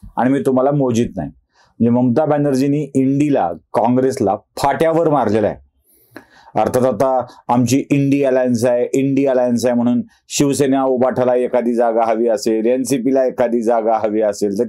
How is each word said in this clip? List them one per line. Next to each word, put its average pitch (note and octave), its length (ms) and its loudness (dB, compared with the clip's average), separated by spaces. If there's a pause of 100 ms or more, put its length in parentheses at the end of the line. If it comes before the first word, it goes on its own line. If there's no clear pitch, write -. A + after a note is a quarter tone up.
(160)
आणि B2 140 0
मी C#3 160 0
तुम्हाला C3 240 2
मोजीत B2+ 460 0
नाही. D2+ 120 -8
म्हणजे - 640 -6
ममता B2 340 0
बॅनर्जींनी D3 680 0
इंडीला, C3+ 580 0 (220)
काँग्रेसला A#2+ 640 0 (200)
फाट्यावर D#3+ 520 0
मारलेलं A2 380 0
आहे. - 220 -6 (840)
अर्थात A2 300 0
आता B2+ 420 0 (220)
आमची B2+ 420 2
इंडी C#3 340 0
अलायन्स B2+ 400 0
आहे, B2 300 0
इंडी C3+ 320 0
अलायन्स B2 380 0
आहे B2 100 2
म्हणून A#2+ 280 0 (260)
शिवसेना C3+ 560 0
उभाठाला B2 500 0
एखादी B2 400 0
जागा A2+ 300 2
हवी A2+ 240 0
असेल, A2 380 0
एनसीपीला C3 580 0
एखादी A#2+ 380 -2
जागा A2+ 360 0
हवी G#2+ 220 -2
असेल, G#2 380 -2
तर A#2+ 100 0